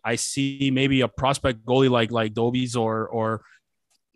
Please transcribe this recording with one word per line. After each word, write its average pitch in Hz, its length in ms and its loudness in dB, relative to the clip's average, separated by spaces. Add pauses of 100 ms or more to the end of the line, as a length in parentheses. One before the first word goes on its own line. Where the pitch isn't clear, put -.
I 117 120 -2
see 139 560 -2
maybe 135 300 2
a 120 60 2
prospect 131 580 -2
goalie 131 240 4
like, 117 220 2
like 113 220 -2
Dobies 120 420 -2
or, 110 320 -2
or 110 340 -4 (760)